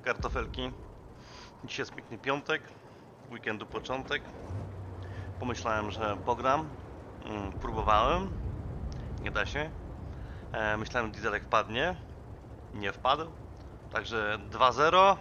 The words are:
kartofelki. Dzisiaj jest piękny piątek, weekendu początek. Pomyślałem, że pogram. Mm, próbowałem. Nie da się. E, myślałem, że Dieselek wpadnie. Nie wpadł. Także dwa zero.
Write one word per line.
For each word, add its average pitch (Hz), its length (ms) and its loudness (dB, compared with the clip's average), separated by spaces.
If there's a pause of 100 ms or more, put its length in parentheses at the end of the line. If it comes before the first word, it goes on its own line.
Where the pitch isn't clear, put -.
kartofelki. 123 680 0 (920)
Dzisiaj - 180 -4
jest - 120 -6
piękny - 240 -12
piątek, 147 440 0 (680)
weekendu 110 360 -2
początek. 135 560 -2 (1160)
Pomyślałem, 110 500 0
że 104 340 0
pogram. 131 440 4 (560)
Mm, 101 280 -4
próbowałem. 117 760 4 (920)
Nie 104 80 -2
da 104 160 0
się. 151 240 -2 (840)
E, 107 240 2
myślałem, 110 320 0
że 107 40 -4
Dieselek 107 320 0
wpadnie. 117 520 4 (760)
Nie 101 180 -2
wpadł. 147 380 2 (600)
Także 107 460 0 (120)
dwa 117 220 8
zero. 180 480 10